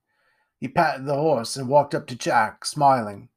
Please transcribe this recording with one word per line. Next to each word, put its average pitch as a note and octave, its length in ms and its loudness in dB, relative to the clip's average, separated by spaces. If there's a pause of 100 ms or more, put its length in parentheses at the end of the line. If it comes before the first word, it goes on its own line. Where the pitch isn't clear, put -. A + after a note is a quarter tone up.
(580)
He C3 100 -8
patted C#3 380 -2
the C#3+ 80 -2
horse C#3 420 -2
and C3+ 120 -6
walked C#3+ 260 4
up C#3+ 140 -6
to C3 60 -12
Jack, A#2 520 -2
smiling. A#2+ 720 0